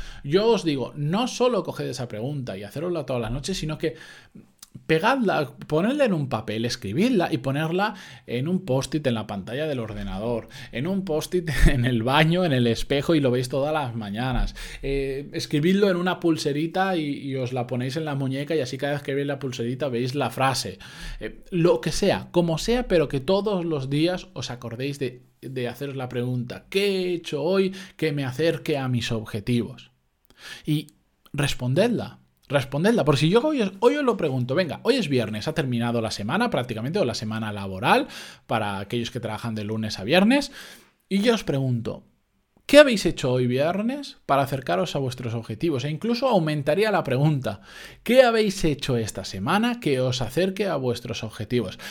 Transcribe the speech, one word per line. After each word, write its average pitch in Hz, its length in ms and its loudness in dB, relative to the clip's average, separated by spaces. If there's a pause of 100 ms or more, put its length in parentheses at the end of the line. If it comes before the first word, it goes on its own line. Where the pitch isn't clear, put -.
(240)
yo 185 240 2
os 226 160 2
digo, 135 320 -2
no 165 320 0
solo 240 360 0
coged 143 240 -6
esa 127 200 -6
pregunta 120 500 -6
y 101 60 -10
hacerosla 156 420 -6
todas 127 160 -2
las 110 100 -4
noches, 143 260 -4
sino 151 200 -4
que 156 180 -2 (920)
pegadla, 165 640 2 (160)
ponedla 233 380 2
en 214 80 2
un 147 140 0
papel, 110 380 -4
escribidla 165 640 0
y 156 60 0
ponerla 160 580 -2 (320)
en 127 200 -2
un 185 180 -2
post-it 135 420 0
en 120 60 2
la 107 120 -2
pantalla 107 420 -6
del 139 120 -2
ordenador, 107 720 -4 (220)
en 123 140 -4
un 190 200 -2
post-it 165 440 -2 (100)
<laughs> - 80 10
en 131 180 4
el 123 180 2
baño, 160 420 4
en 165 60 2
el 123 160 4
espejo 139 480 2
y 151 60 4
lo 135 100 4
veis 123 180 0
todas 147 240 0
las 135 220 -2
mañanas. 117 580 0 (280)
Eh, 139 500 -4
escribidlo 175 580 4
en 180 60 2
una 175 240 0
pulserita 165 800 0
y, 156 60 0
y 139 340 -6
os 127 160 -4
la 123 140 -2
ponéis 127 280 -4
en 160 100 -4
la 147 100 -4
muñeca 139 400 -2
y 156 40 2
así 131 180 -4
cada 143 160 -2
vez 143 80 -4
que 135 140 -4
veis 143 120 -2
la 139 120 -4
pulserita 127 480 -4
veis 127 260 -2
la 139 160 0
frase. 127 480 0 (420)
Eh, - 320 -10
lo 170 280 4
que 165 120 -4
sea, 131 400 2
como 165 260 2
sea, 247 300 0
pero 165 200 4
que 131 140 -4
todos 196 420 0
los 147 260 -2
días 160 440 0
os - 180 -8
acordéis 123 480 -8
de, 127 240 -6 (180)
de 131 260 -6
haceros 131 280 -8
la 135 140 -6
pregunta, 123 600 -4
¿qué 196 160 0
he 185 280 0
hecho 165 280 -4
hoy 190 320 2 (220)
que 156 160 0
me 143 140 -2
acerque 156 520 0
a 131 120 -2
mis 120 220 0
objetivos? 110 800 -2 (720)
Y 151 220 0 (460)
respondedla. 139 840 0 (280)
Respondedla, 170 560 2
porque 139 180 4
si 160 80 4
yo 220 120 6
hoy 302 220 2
os, 190 160 0
hoy 254 160 4
os 294 80 0
lo 233 140 2
pregunto, 131 360 0
venga, 165 300 0
hoy 262 140 4
es 196 120 0
viernes, 107 380 0
ha 156 80 -4
terminado 120 440 0
la 110 120 -2
semana 175 400 0
prácticamente, 123 480 -2
o 190 40 2
la 113 120 0
semana 110 360 -6
laboral, 104 560 0 (380)
para 104 320 -2
aquellos 117 320 -4
que 123 100 -8
trabajan 110 360 -6
de 107 80 -6
lunes 110 340 -4
a 95 60 -8
viernes, 196 480 4 (580)
y 196 140 0
yo 233 100 6
os 220 100 0
pregunto, 131 600 -2 (640)
¿qué 277 100 8
habéis 254 300 8
hecho 135 260 0
hoy 127 140 2
viernes 190 680 -2 (100)
para 139 160 4
acercaros 170 520 -2
a 151 40 -2
vuestros 127 340 -4
objetivos? 120 520 -2
E 147 40 -4
incluso 233 400 0
aumentaría 156 640 2
la 175 120 2
pregunta, 127 580 0 (420)
¿qué 254 180 10
habéis 226 420 4
hecho 143 320 0
esta 107 300 -4
semana 202 540 0
que 143 200 0
os 127 220 0
acerque 190 460 0
a 170 80 0
vuestros 123 480 -4
objetivos? 113 560 -4 (100)